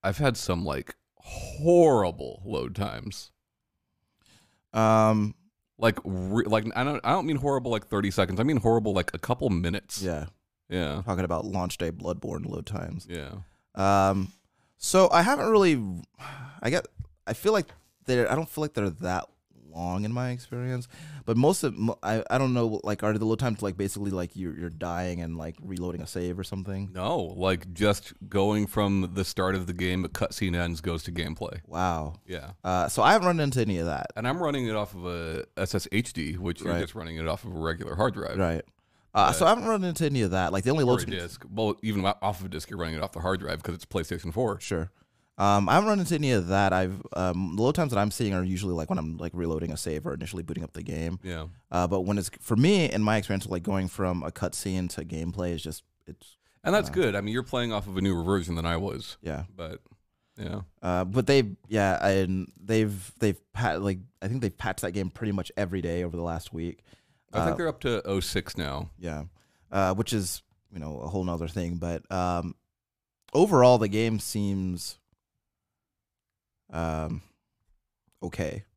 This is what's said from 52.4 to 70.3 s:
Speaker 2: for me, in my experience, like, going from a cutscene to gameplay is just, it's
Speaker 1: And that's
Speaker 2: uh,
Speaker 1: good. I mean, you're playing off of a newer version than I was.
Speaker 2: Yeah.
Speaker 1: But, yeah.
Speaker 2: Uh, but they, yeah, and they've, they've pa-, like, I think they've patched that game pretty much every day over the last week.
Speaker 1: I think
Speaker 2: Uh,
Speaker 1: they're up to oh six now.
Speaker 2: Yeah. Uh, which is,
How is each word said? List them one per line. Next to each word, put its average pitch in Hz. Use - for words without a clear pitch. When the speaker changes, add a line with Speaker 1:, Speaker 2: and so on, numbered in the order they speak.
Speaker 2:
for -
me, 165
in 107
my 104
experience, 98
like, 90
going 95
from 90
a 76
cutscene 92
to -
gameplay 87
is 80
just, -
it's -
Speaker 1:
And 175
that's 208
Speaker 2:
uh, -
Speaker 1:
good. 135
I 101
mean, 104
you're 123
playing 120
off 101
of 95
a 95
newer 92
version 87
than 82
I 82
was. 82
Speaker 2:
Yeah. 76
Speaker 1:
But, 85
yeah. 92
Speaker 2:
Uh, 90
but 101
they, 127
yeah, 98
and 95
they've, 104
they've 101
pa-, 82
like, 95
I 95
think 123
they've 98
patched -
that 90
game 95
pretty 107
much 95
every 95
day 85
over 85
the 85
last 82
week. 82
Speaker 1:
I -
think 82
Speaker 2:
Uh, -
Speaker 1:
they're 165
up -
to 120
oh 98
six -
now. 73
Speaker 2:
Yeah. 78
Uh, 95
which 107
is, 101